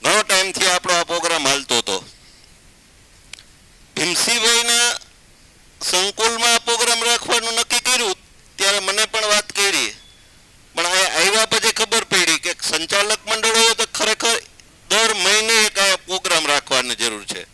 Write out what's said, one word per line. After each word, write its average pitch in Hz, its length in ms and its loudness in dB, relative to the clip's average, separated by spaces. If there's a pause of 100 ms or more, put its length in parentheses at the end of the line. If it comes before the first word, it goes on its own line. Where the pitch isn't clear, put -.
ઘણો 196 200 2
ટાઈમથી 185 460 0
આપણો 180 260 0
આ 170 100 0
પ્રોગ્રામ 165 420 -2
હાલતો 135 320 0
હતો. 95 260 -4 (1900)
ભીમસિંહભાઈના 233 920 2 (920)
સંકુલમાં 233 760 0
આ 233 60 2
પ્રોગ્રામ 233 420 0
રાખવાનું 233 580 0
નક્કી 240 200 0
કર્યું 233 340 0 (440)
ત્યારે 202 220 0
મને 202 260 -2
પણ 220 220 -4
વાત 208 240 0
કરી, 175 380 -2 (840)
પણ 170 120 -2
અહીંયા 180 320 0
આવ્યા 220 280 2
પછી 220 260 0
ખબર 220 320 -2
પડી 170 340 0
કે 175 160 -6 (140)
સંચાલક 202 580 -2
મંડળોએ 226 480 2
તો 226 180 -2
ખરેખર 220 440 -2 (540)
દર 220 240 2
મહિને 214 420 2 (100)
એક 202 120 -4
અહીંયા 196 280 0
પ્રોગ્રામ 175 400 -2
રાખવાની 131 500 0
જરૂર 107 300 -4
છે. 87 280 -10